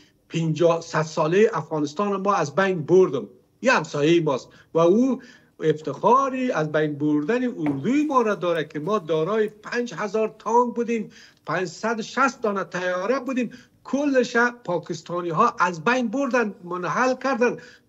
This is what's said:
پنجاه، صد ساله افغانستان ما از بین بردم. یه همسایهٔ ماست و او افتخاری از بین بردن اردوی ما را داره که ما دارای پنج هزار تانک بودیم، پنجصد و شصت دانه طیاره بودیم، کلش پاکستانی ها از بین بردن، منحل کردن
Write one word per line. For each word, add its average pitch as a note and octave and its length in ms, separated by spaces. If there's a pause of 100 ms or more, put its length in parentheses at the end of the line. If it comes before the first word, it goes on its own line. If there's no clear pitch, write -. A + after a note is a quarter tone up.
(300)
پنجاه، E3 520
صد D#3+ 200
ساله F3 520
افغانستان E3 680
ما G3+ 120
از D3 220
بین F#3+ 260
بردم. D3+ 460 (360)
یه B3+ 100
همسایهٔ D#3+ 500
ماست C3+ 260 (240)
و D#3+ 60
او A3+ 420 (380)
افتخاری B3 920
از D#3 200
بین D3+ 240
بردن D3+ 480
اردوی G3 600
ما C4+ 160
را G#3+ 140
داره E3 280
که D3+ 160
ما G3 200
دارای E3+ 500
پنج A#3 440
هزار G#3 460
تانک A#3 360
بودیم، A3+ 340 (360)
پنجصد F#3 540
و - 20
شصت - 400
دانه G3+ 220
طیاره F3+ 560
بودیم، B3 320 (320)
کلش C4 540
پاکستانی F3 920
ها G#3 300
از F3+ 240
بین B3 240
بردن، A#3+ 560
منحل F3+ 520
کردن A#3 420 (320)